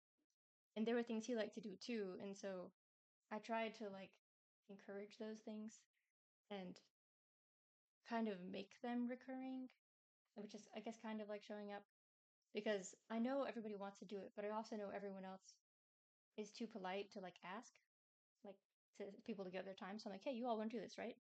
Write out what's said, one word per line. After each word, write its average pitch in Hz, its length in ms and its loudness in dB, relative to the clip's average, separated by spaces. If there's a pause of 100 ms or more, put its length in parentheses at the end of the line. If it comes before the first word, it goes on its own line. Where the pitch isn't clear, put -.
(760)
And 214 100 6
there 233 80 8
were 240 80 8
things 220 240 2
he 247 100 4
liked 214 180 4
to 220 60 -4
do 185 160 -4
too, 202 440 2
and 196 160 -4
so 185 360 -4 (580)
I 214 100 0
tried 226 360 2
to, 208 140 -4
like, 190 220 -8 (560)
encourage 202 500 -6
those 220 240 -4
things 214 400 -6 (680)
and 185 300 -2 (1300)
kind 226 220 4
of 185 120 0
make 196 400 -6
them 240 280 2
recurring, 262 600 -4 (680)
which 208 200 -6
is, 214 200 -10
I 220 60 -4
guess, 220 180 -4
kind 220 220 -2
of 202 80 -2
like 208 160 -2
showing 208 280 -4
up, 202 120 -4 (720)
because 208 400 4 (160)
I 226 100 4
know 262 240 6
everybody 214 320 0
wants 196 240 -4
to 202 60 -10
do 202 140 -2
it, 196 160 -6
but 208 80 0
I 208 60 4
also 220 260 2
know 202 140 0
everyone 196 340 -2
else 190 300 -8 (800)
is 208 160 -2
too 233 160 0
polite 196 440 0
to, 202 80 -6
like, 180 240 -6
ask, 202 360 -6 (640)
like, 196 140 -10 (400)
to 196 140 -2 (120)
people 196 220 -2
to 180 60 -4
give 185 140 0
their 190 80 -4
time. 196 240 -4
So 208 120 -4
I'm 196 40 -2
like, 190 100 -6
"Hey, 285 100 4
you 233 120 2
all 226 120 6
wanna 214 120 2
do 233 100 0
this, - 180 -4
right? 220 340 -4